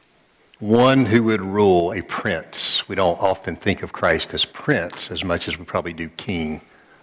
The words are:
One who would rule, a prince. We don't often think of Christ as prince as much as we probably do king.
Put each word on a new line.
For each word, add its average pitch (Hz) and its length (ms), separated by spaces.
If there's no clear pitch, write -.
One 123 440
who 113 200
would 110 180
rule, 95 480
a 101 120
prince. - 880
We 104 60
don't 90 260
often 92 360
think 95 260
of 90 100
Christ 82 400
as 87 120
prince - 680
as 87 140
much 85 240
as 82 100
we 87 60
probably 85 280
do 82 180
king. 78 500